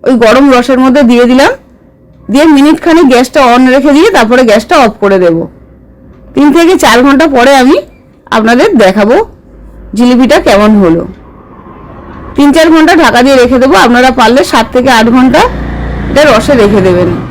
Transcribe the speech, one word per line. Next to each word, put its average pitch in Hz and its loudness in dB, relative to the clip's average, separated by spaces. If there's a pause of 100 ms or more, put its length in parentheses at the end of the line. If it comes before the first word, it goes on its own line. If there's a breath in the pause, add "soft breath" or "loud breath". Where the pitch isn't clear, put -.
ওই 262 0 (100)
গরম 247 2 (100)
রসের 247 0
মধ্যে 262 2
দিয়ে 247 2
দিলাম, 277 0 (800)
দিয়ে 285 2 (100)
মিনিট 294 2
খানেক 330 2
গ্যাসটা 247 0 (120)
on 247 2 (120)
রেখে 277 0
দিয়ে 349 2
তারপরে 247 0
গ্যাসটা 226 -2 (100)
অফ 220 -2 (100)
করে 196 0
দেব। 170 0 (1000)
তিন 277 0 (100)
থেকে 339 2 (120)
চার 233 0
ঘন্টা 277 0 (100)
পরে 254 2 (100)
আমি 269 2 (600)
আপনাদের 240 0 (140)
দেখাবো 208 0 (840)
জিলিপিটা 247 2 (100)
কেমন 208 2 (120)
হলো। 170 0 (1300)
তিন 285 0
চার 320 2
ঘন্টা 320 2 (120)
ঢাকা 240 0
দিয়ে 277 2
রেখে 247 0
দেবো। 269 0 (120)
আপনারা 247 0 (100)
পারলে 240 2 (120)
সাত 233 -2
থেকে 254 0 (100)
আট 220 0 (100)
ঘন্টা 262 2 (720)
এটা 277 0 (100)
রসে 240 0
রেখে 202 0
দেবেন। 180 0 (220)